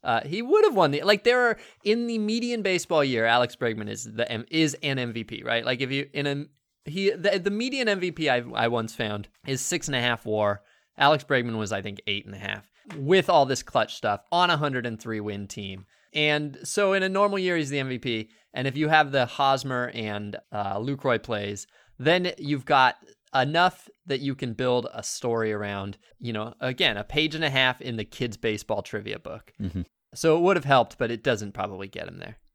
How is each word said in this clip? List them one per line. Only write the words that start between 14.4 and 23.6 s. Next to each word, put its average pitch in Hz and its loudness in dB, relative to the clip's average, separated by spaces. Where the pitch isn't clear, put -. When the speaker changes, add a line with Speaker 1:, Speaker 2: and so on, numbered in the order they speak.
Speaker 1:
a 160 2
hundred 135 -2
and 113 -6
three 110 -6
win 101 -8
team. 95 -12
And 151 0
so 202 2
in 196 2
a 190 0
normal 196 2
year, 180 0
he's 147 -2
the 143 -4
M 131 -4
V 127 -4
P. 110 -4
And 127 -4
if 135 -4
you 151 0
have 151 6
the 135 4
Hosmer 131 0
and, 104 -6
uh, 101 -4
Lucroy 127 0
plays, 104 -6
then 180 2
you've 143 -4
got 131 6
enough 156 2